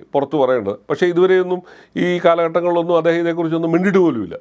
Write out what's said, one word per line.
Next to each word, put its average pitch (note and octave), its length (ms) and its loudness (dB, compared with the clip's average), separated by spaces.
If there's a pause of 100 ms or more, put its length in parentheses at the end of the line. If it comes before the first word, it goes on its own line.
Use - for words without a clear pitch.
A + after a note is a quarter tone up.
(140)
പുറത്തു C#3 280 -2
പറയേണ്ടത്. A#2+ 360 0 (140)
പക്ഷേ F3+ 220 0
ഇതുവരെയൊന്നും F3+ 460 2 (440)
ഈ - 20 -2 (200)
കാലഘട്ടങ്ങളിലൊന്നും E3+ 760 0
അദ്ദേഹം E3+ 220 0
ഇതേക്കുറിച്ചൊന്നും E3 520 -2
മിണ്ടിയിട്ട് F#3+ 300 2
പോലുമില്ല. G#2+ 340 -4